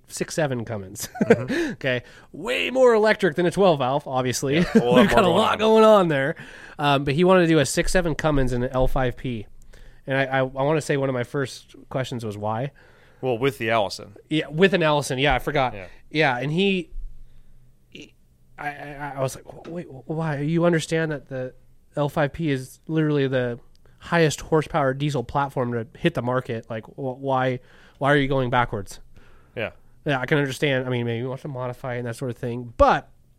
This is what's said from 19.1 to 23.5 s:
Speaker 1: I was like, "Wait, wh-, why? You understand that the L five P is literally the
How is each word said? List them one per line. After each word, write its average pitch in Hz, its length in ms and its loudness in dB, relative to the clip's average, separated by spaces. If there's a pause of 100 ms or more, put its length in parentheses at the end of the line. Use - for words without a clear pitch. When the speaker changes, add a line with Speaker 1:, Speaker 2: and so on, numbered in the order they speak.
Speaker 1:
I 135 40 -6
was 135 160 -4
like, - 320 -18
"Wait, 170 180 -10
wh-, 131 240 -16
why? 160 300 -4
You 165 240 0
understand 160 480 0
that 139 160 -10
the 127 260 -8 (420)
L 147 120 0
five 143 240 0
P 160 180 -4
is 131 380 -6
literally 151 400 2
the 127 320 -2 (380)